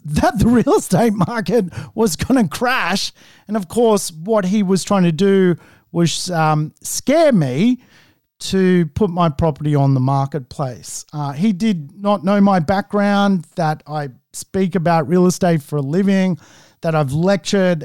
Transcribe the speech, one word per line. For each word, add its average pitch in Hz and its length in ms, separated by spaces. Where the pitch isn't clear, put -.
that 214 340
the 208 100
<laughs> 233 160
real 359 120
estate 220 360
market 214 540
was 214 220
gonna 233 320
crash. 214 640
And 214 100
of 190 120
course, 220 420
what 185 360
he 208 160
was 190 220
trying 196 200
to 170 80
do 190 440
was, 170 380
um, 156 520
scare 294 500
me 175 480
to 185 540
put 208 160
my 170 180
property 151 460
on 139 200
the 127 60
marketplace. 135 1120
Uh, 147 200
he 185 200
did 170 480
not 202 240
know 202 160
my 196 180
background, 202 840
that 156 300
I 147 220
speak 190 420
about 165 340
real 180 180
estate 175 360
for - 140
a 147 60
living, 190 560
that 160 140
I've 147 180
lectured 180 720